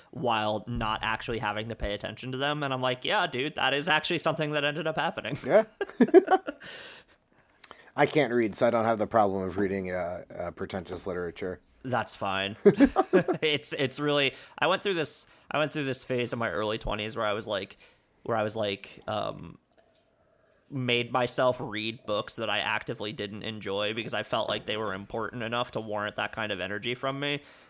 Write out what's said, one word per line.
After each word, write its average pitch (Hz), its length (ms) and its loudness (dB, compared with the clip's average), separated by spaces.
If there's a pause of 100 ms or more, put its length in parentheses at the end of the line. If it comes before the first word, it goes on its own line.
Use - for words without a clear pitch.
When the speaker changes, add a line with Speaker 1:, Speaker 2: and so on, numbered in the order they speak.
(100)
Speaker 1:
while 107 560 0
not 110 360 -2
actually 110 360 -2
having 107 300 -2
to 113 60 -6
pay 104 180 -4
attention 110 400 -8
to 127 60 -4
them. 147 240 0
And 135 100 -2
I'm 131 80 -2
like, 127 240 0
"Yeah, 190 220 2
dude, 139 300 -2
that 131 180 2
is 143 140 -2
actually 156 320 2
something 156 320 0
that 147 120 0
ended 147 220 -2
up 156 100 -2
happening." 147 480 -4
Speaker 2:
Yeah. 196 200 6 (360)
<laughs> 349 360 8 (1600)
I 147 120 4
can't 135 260 4
read, 113 220 4
so 127 120 4
I 117 40 6
don't 113 160 4
have 113 120 4
the 104 80 2
problem 98 360 4
of 92 160 -4
reading, 95 320 0
uh, 90 320 -4 (160)
uh, 87 140 -4
pretentious 92 540 -8
literature. 90 540 -6 (240)
Speaker 1:
That's 120 300 -2
fine. 98 460 -2
<laughs> - 60 8 (760)
It's, 151 320 0
it's 135 260 0
really, 147 320 2 (260)
I 139 80 2
went 190 160 2
through 202 120 0
this, 160 320 -2 (240)
I - 80 -2
went 147 140 0
through 151 120 -4
this 131 200 -2
phase 123 280 -2
in 123 60 -6
my 117 120 0
early 107 280 -2
twenties 107 400 -4
where 110 80 0
I 104 80 2
was 107 120 -4
like, 101 300 -4 (460)
where 117 140 -2
I 110 60 2
was 107 140 -2
like, 104 500 -4
um, 104 520 -6 (1120)
made 120 440 0
myself 127 480 2
read 110 460 -6
books 104 300 -2
that 113 140 -4
I 104 80 0
actively 107 540 -4
didn't 104 320 -8
enjoy 104 500 -2
because 110 200 -6
I 107 100 -2
felt 113 240 -2
like 107 180 -4
they 110 100 -2
were 107 180 -4
important 110 500 -6
enough 120 280 -4
to 113 80 -4
warrant 104 360 -4
that 104 160 -4
kind 110 180 -4
of 95 100 -4
energy 104 360 -4
from 135 240 -4
me. 143 200 -4 (300)